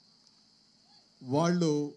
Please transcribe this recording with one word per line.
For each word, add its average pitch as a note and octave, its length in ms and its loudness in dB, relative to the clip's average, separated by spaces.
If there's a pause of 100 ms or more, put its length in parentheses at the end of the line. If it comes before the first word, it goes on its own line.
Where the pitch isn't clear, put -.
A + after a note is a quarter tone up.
(1200)
వాళ్ళు E3 500 0 (240)